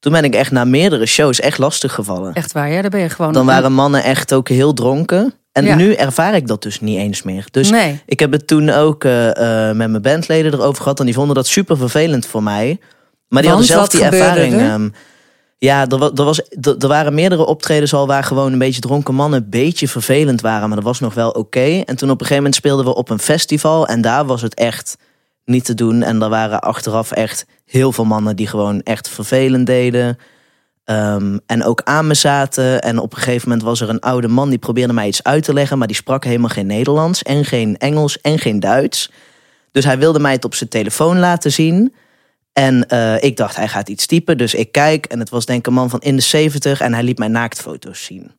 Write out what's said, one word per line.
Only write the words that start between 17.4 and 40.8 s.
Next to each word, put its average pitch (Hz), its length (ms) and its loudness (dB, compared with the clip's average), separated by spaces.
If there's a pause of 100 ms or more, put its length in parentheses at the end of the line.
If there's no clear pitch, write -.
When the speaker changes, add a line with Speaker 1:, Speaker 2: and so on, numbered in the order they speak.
Speaker 1:
optredens 151 480 0
al 139 120 2
waar 135 180 0
gewoon 135 280 0
een 131 60 0
beetje 127 220 0
dronken 135 340 -2
mannen 139 280 0
een 101 80 -10
beetje 139 380 0
vervelend 135 520 0
waren. 110 280 -2
Maar 107 80 -2
dat 104 100 -4
was 120 140 -4
nog 110 140 -4
wel 113 160 0
oké. 135 540 -2
En 131 120 -8
toen 139 140 -2
op 135 100 0
een - 60 -8
gegeven 143 100 0
moment 139 180 0
speelden 139 300 0
we 123 100 0
op 120 160 -4
een 110 80 -2
festival. 156 680 0
En 117 140 -2
daar 127 260 2
was 123 160 -2
het 110 120 -6
echt - 420 -4 (480)
niet 123 200 0
te 120 100 -4
doen. 113 280 0
En 110 200 0
er 107 60 0
waren 110 320 -2
achteraf 110 500 -4
echt 110 360 -4 (180)
heel 131 280 0
veel 117 120 -2
mannen 107 320 0
die 104 100 -4
gewoon 104 360 -2
echt - 260 -8
vervelend 131 580 0
deden. 123 520 0 (680)
Ehm, 104 600 -2
en 117 180 -2
ook 113 200 0
aan 156 220 0
me 151 80 2
zaten. 135 680 0
En 117 160 -2
op - 140 -6
een - 100 -14
gegeven 123 260 -2
moment 117 180 0
was 117 140 -2
er 113 80 -4
een 113 120 -4
oude 123 280 -2
man 131 200 2
die 127 100 0
probeerde 123 340 -2
mij 110 140 -2
iets 101 160 -4
uit 151 220 0
te - 80 -2
leggen. 139 260 0
Maar 120 80 0
die 104 100 -4
sprak - 280 -4
helemaal 120 240 0
geen 101 180 -4
Nederlands 143 560 0
en 143 220 0
geen 113 340 -2
Engels 147 420 0
en 156 180 0
geen 107 220 -2
Duits. 107 500 0 (600)
Dus 135 120 2
hij 135 140 0
wilde 156 200 4
mij 143 140 2
het 131 120 -2
op 120 100 -6
zijn - 160 -6
telefoon 151 480 0